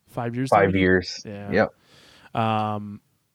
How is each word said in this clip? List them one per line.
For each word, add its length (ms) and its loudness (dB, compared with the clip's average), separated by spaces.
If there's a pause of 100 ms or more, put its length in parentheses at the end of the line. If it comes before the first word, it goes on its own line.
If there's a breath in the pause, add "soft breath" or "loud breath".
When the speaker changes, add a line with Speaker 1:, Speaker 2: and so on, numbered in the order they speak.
Speaker 1:
five 280 -8
years 140 -4
Speaker 2:
Five 200 4
Speaker 1:
D 40 0
V 40 0
D? 40 2
Speaker 2:
years. 440 2
Speaker 1:
Yeah. 260 -12 (840 soft breath)
Speaker 2:
Yep. 80 -2
Speaker 1:
Um, 600 -4 (340)